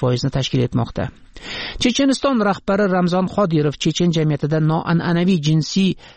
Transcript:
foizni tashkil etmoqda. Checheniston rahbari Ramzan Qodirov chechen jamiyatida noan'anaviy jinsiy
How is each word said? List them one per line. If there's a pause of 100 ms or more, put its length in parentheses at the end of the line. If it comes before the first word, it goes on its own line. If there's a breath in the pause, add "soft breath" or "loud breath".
foizni
tashkil
etmoqda. (720 loud breath)
Checheniston
rahbari
Ramzan
Qodirov
chechen
jamiyatida (140)
noan'anaviy (100)
jinsiy (260 loud breath)